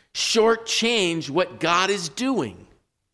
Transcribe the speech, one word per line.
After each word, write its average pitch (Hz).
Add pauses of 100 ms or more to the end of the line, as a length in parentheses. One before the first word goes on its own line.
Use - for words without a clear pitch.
(140)
shortchange 220
what 156
God 175
is 190
doing. 151 (480)